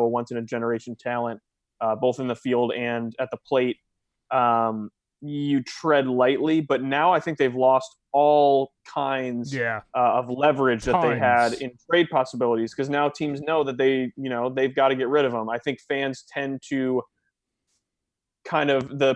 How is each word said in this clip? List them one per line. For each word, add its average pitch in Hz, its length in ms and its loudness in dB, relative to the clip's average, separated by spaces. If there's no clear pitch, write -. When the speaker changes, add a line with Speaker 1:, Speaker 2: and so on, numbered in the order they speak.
Speaker 1:
a 117 40 2
once-in-a-generation 117 880 -4
talent, 120 440 -6
uh, 110 160 0
both 123 240 0
in 127 80 -4
the 117 80 -4
field 123 400 0
and 117 420 -4
at 127 120 -4
the 131 160 -8
plate, 127 320 0
um, 117 600 0
you 143 400 -2
tread 143 440 0
lightly. 135 540 2
But 143 220 -2
now 143 300 2
I 156 80 2
think 160 180 -6
they've 127 160 0
lost 131 420 2
all 143 600 4
kinds, 131 680 -4
Speaker 2:
Yeah. 117 260 -4
Speaker 1:
uh, 120 220 4
of 123 100 -2
leverage 131 560 2
that 127 160 2
they 120 180 0
had 120 300 4
Speaker 2:
Tons. 120 140 -4
Speaker 1:
in 127 100 -8
trade 170 200 4
possibilities, 120 640 -2
'cause 139 160 -4
now 143 180 0
teams 143 320 -6
know 151 240 0
that 131 140 -4
they, 131 380 2
you 135 120 -8
know, 123 220 -2
they've 131 240 0
gotta 135 200 4
get 127 140 -2
rid 143 160 2
of 120 80 0
him. 110 160 -4
I 117 100 -4
think 131 220 -6
fans 139 480 -6
tend 139 400 -6
to 131 340 -2
kind 151 260 0
of, 135 280 -2
the 135 180 2